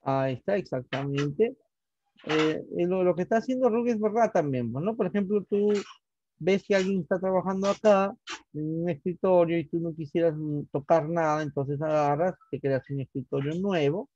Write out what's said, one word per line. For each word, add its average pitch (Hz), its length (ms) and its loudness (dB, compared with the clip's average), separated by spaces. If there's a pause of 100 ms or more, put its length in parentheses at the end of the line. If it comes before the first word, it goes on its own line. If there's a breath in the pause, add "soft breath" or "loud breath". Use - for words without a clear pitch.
Ahí 135 320 -2
está, - 220 -4
exactamente. 143 1000 -2 (680)
Eh, 156 400 0 (140)
eh, 175 80 2
lo, 185 180 0
lo 180 100 4
que 165 80 -4
está 226 160 0
haciendo 254 300 0
Rook 233 200 0
es 226 120 0
verdad 214 320 2
también, 131 400 0
pues, 135 120 -4
¿no? 220 120 -2
Por 226 100 0
ejemplo, 196 380 0
tú 208 280 2 (680)
ves 190 260 0
que 202 100 0
alguien 190 280 2
está 185 160 -2
trabajando 190 500 0
acá 202 460 4 (400)
en 156 280 -4
un 175 80 -2
escritorio 170 680 2
y 160 100 -4
tú 170 120 -4
no 165 140 -4
quisieras, 165 420 0
mm, 151 360 -4
tocar 151 360 2
nada, 160 340 0
entonces 143 380 -4
agarras, 151 540 0 (160)
te 135 100 -6
creas 135 300 -2
un 139 100 -6
escritorio 139 600 -4
nuevo 185 560 0